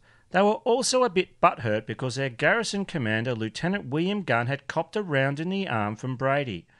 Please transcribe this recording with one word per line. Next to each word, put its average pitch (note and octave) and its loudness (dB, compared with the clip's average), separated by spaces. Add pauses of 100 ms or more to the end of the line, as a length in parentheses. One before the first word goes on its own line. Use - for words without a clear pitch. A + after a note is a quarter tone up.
(300)
They F#3 4
were G#3+ 2
also B3+ 2
a A#3+ 4
bit F3+ -2
butthurt A2 2
because A#2+ -4
their C3+ -2
garrison G3 0
commander, A#2 0
Lieutenant C3+ -4
William F3 -2
Gunn, A#2+ 0
had C#3 -4
copped - -4
a G#3+ 0
round C#3+ 0
in E3 -4
the G3 -2
arm G#2+ -2
from B2+ -6
Brady. C3 -2 (120)